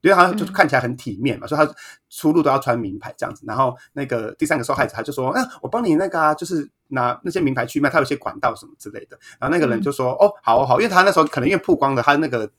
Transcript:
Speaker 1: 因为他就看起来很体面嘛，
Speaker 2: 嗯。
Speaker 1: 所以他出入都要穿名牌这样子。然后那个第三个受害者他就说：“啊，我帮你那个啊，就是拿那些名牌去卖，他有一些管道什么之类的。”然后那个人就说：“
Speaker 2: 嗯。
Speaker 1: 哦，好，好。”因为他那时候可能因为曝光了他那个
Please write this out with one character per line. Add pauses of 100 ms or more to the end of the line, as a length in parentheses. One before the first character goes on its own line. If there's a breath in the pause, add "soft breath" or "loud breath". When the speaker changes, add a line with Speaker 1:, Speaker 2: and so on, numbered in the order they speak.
Speaker 1:
因
为
他
就
看
起
来
很
体
面
嘛，
Speaker 2:
嗯。
Speaker 1:
所
以
他 (380 loud breath)
出
入
都
要
穿
名
牌
这
样
子。
然
后 (160 loud breath)
那
个
第
三
个
受
害
者
他
就
说
：“啊， (140 loud breath)
我
帮
你
那
个
啊，
就
是 (220)
拿
那
些
名
牌
去
卖，
他
有
一
些
管
道
什
么
之
类 (100)
的。” (200 loud breath)
然
后
那
个
人
就
说：“
Speaker 2:
嗯。
Speaker 1:
哦， (100)
好，
好。”
因
为
他
那
时
候
可
能
因
为
曝
光
了
他
那
个